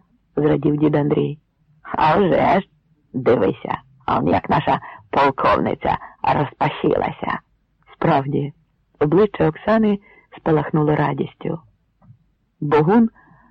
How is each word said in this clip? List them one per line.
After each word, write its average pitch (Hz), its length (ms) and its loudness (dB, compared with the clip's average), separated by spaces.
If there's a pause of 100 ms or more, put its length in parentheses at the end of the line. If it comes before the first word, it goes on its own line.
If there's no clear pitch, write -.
(360)
зрадів 147 420 0
дід 151 180 2
Андрій. 147 440 0 (440)
«А 156 340 0
вже 170 420 2
ж, - 80 -6 (460)
дивися, 127 680 0 (240)
а - 120 -2
он - 100 -2
як - 220 0
наша 147 300 0 (300)
полковниця - 880 0 (380)
розпахілася». - 1040 -4 (540)
Справді, 143 600 -2 (460)
обличчя 165 480 2
Оксани 208 520 0 (380)
спалахнуло 151 580 0
радістю. 147 640 -4 (1000)
Богун 156 480 4 (420)